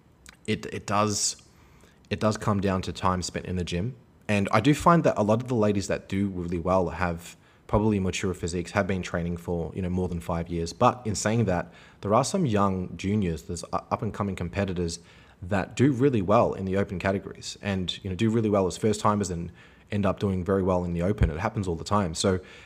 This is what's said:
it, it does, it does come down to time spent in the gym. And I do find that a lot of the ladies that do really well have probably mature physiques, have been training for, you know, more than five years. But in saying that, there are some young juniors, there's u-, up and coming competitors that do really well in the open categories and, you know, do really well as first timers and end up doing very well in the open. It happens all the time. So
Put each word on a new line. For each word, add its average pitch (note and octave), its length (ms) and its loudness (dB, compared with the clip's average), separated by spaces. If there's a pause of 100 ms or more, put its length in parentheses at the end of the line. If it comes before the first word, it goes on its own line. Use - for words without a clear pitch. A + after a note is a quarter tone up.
(460)
it, G#2+ 200 -4
it - 200 -10
does, G#2 500 0 (720)
it G#2 100 -4
does A2 160 2
come G2+ 240 0
down F#2+ 220 0
to F2 100 -6
time F#2 300 0
spent - 240 -6
in F2+ 100 -4
the F2 80 -2
gym. F2 300 -4 (340)
And G2+ 240 2
I A2+ 80 6
do C#3+ 140 4
find E3+ 300 6
that B2 120 4
a G#2+ 60 2
lot G#2+ 180 4
of B2+ 80 -8
the C3 60 -2
ladies G#2 340 2
that D#2 200 -4
do G2 200 0
really F2+ 300 -4
well F2+ 320 2
have F2 460 -4 (300)
probably G#2+ 340 2
mature F#2 320 -2
physiques, F2 380 -6
have G2 160 2
been F#2 160 -2
training F2 340 -4
for, E2+ 380 -4
you G2 80 -6
know, F2+ 80 -2
more F2+ 180 0
than E2+ 120 -6
five E2+ 280 -4
years. E2+ 240 -4
But - 320 2
in G#2 100 -4
saying A2 300 0
that, F2 280 -2 (280)
there G2+ 140 0
are C3 100 4
some F#3+ 220 -2
young G2 500 0
juniors, F#2 460 0
there's E2+ 200 -8
u-, - 160 -6 (120)
up - 120 -2
and G#2 100 -4
coming G2 240 -4
competitors F2 640 -4 (420)
that F#2+ 340 -4
do C3+ 160 6
really A#2+ 300 2
well G2 320 4
in F#2+ 100 -6
the F#2+ 120 0
open G2 220 -2
categories - 640 -4
and, F#2+ 400 -4
you F#2+ 80 -6
know, F2+ 60 -4
do A2 140 2
really A2 180 2
well G2 180 4
as F2 100 -2
first G#2+ 240 0
timers G#2 300 2
and F2 220 -6 (380)
end G2+ 160 0
up F2+ 120 0
doing F#2 260 0
very G2 180 2
well F2+ 220 2
in F2 100 -4
the E2+ 80 -2
open. F#2 280 2
It D2+ 80 -6
happens F#2+ 300 -2
all E2 80 -2
the D#2 80 -8
time. G2 300 0
So F#2 260 2 (260)